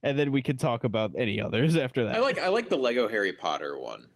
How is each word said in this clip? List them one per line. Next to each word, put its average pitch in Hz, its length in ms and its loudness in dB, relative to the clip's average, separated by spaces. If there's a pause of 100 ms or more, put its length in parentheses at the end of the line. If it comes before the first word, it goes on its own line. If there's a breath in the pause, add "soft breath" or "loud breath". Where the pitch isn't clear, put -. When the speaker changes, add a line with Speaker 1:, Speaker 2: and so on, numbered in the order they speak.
Speaker 1:
and 139 160 0
then 143 140 2
we 135 100 2
can 135 140 0
talk 123 280 0
about 107 320 0
any 107 240 0
others 147 360 2
<laughs> 143 80 2
after 127 200 0
that. 104 120 -2
Speaker 2:
I - 40 0
like, 262 180 0
I 170 100 -2
like 226 200 0
the 185 80 0
Lego 123 320 2
Harry 101 240 0
Potter 73 460 -4
one. 58 380 -12